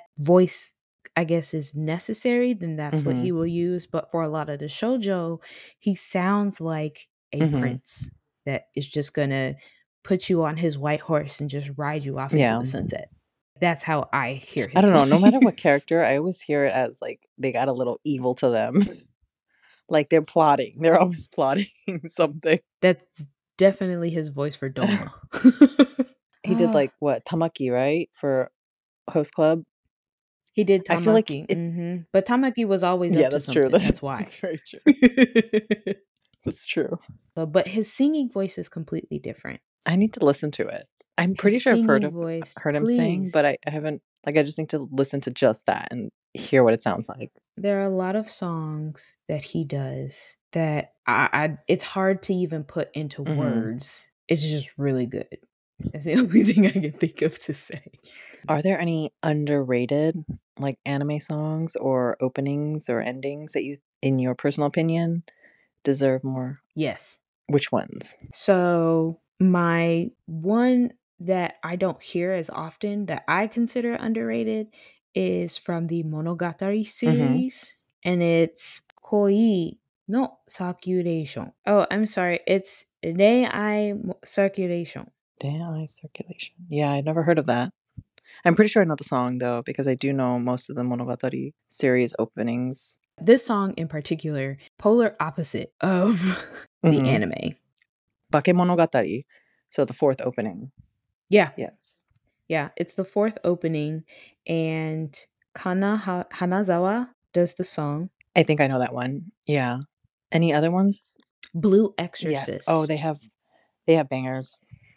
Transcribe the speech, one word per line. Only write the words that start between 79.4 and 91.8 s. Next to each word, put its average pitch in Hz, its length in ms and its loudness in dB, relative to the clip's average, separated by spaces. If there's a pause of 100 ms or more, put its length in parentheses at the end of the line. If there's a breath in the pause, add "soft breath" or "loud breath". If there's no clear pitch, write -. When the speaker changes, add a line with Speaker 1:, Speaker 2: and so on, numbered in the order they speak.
Speaker 1:
no 247 300 -2 (120)
Circulation. 175 1000 -4 (140)
Oh, 202 260 4
I'm 214 140 0
sorry, 180 420 -2
it's - 380 -2 (200)
Reiai 208 960 2
Mo-, 185 220 -8
Circulation. 185 840 -2 (320)
Speaker 2:
Reiai 156 460 -6
Circulation. - 680 -14 (140)
Yeah, 147 220 0
I 143 100 0
never 156 220 0
heard 165 160 4
of 143 80 -2
that. 123 240 0 (720 soft breath)
I'm 170 100 4
pretty 214 140 6
sure 214 120 4
I 185 40 4
know 156 100 0
the - 80 -8
song, 123 360 -2
though, 120 220 -2
because 131 260 -6
I 131 80 2
do 139 180 -2
know 123 260 0
most 123 300 -4
of 143 60 -12
the 123 60 -4
Monogatari 127 720 -6 (160)
series 127 500 2